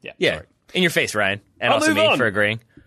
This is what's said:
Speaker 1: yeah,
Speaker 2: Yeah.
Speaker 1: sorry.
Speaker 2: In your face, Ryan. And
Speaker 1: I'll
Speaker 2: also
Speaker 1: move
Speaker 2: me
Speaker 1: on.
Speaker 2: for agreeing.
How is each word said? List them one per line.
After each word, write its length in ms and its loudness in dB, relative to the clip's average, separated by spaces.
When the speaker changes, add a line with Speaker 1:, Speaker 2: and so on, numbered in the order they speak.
Speaker 1:
yeah, 160 -16
Speaker 2:
Yeah. 160 0
Speaker 1:
sorry. 120 -12
Speaker 2:
In 80 0
your 80 2
face, 240 -2
Ryan. 260 0
And 100 0
Speaker 1:
I'll 100 2
Speaker 2:
also 80 2
Speaker 1:
move 100 2
Speaker 2:
me 80 4
Speaker 1:
on. 100 2
Speaker 2:
for 80 0
agreeing. 360 0